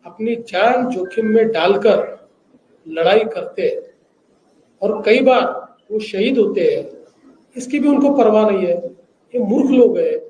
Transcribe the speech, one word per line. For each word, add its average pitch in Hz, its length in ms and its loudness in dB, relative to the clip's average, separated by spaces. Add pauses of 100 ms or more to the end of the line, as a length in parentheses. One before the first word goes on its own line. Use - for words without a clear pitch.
अपनी 220 300 -6
जान 247 540 0
जोखिम 185 360 -4
में 214 260 2
डालकर 196 800 0 (580)
लड़ाई 170 320 2
करते 190 420 -6
हैं - 200 -2 (1000)
और 214 240 -2
कई 220 140 4
बार - 560 0 (160)
वो 220 80 -4
शहीद 220 380 -2
होते 196 240 0
हैं, - 240 -2 (720)
इसकी 294 220 -6
भी 294 80 0
उनको 277 220 2
परवाह 214 400 4
नहीं 190 180 -2
है। 175 100 0 (560)
ये 247 60 -4
मूर्ख 247 320 0
लोग 226 260 6
हैं 165 180 -2 (140)